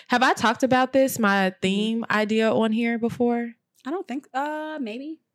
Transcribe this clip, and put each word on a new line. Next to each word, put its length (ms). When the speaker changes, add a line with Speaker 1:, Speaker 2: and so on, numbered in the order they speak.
Speaker 1:
Have 140
I 100
talked 300
about 300
this, 260
my 320
Speaker 2:
Mm-hmm. 100
Speaker 1:
theme 500
idea 420
on 200
here 260
before? 540
Speaker 2:
I 40
don't 180
think, 260
uh, 460
maybe. 400